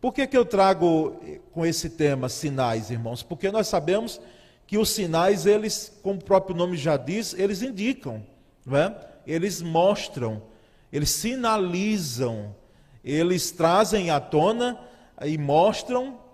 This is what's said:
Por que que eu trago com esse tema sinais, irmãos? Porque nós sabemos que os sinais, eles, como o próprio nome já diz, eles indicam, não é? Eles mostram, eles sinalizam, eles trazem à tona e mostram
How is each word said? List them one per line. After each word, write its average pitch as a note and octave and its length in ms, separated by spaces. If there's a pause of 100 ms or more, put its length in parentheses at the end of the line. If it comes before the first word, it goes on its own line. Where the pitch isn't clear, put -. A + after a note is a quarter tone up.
Por B3+ 120
que C4+ 140
que C4 100
eu A#3+ 80
trago F3 720 (360)
com E3 140
esse E3 240
tema C#3 380
sinais, B2 640
irmãos? A#2 320
Porque - 280
nós G#3 160
sabemos F#3+ 540 (460)
que G3+ 120
os G#3+ 120
sinais, F3 540
eles, G#3+ 580
como G3 180
o - 40
próprio F#3+ 320
nome F3+ 200
já D3 200
diz, E3 380
eles F#3+ 280
indicam, G3+ 640 (400)
não C3 120
é? C#3+ 180 (320)
Eles E3 340
mostram, E3 800 (520)
eles D3 180
sinalizam, F3+ 1400 (500)
eles E3 460
trazem F#3 600
à D3 100
tona A#3 580 (460)
e D3+ 120
mostram G#3 840 (160)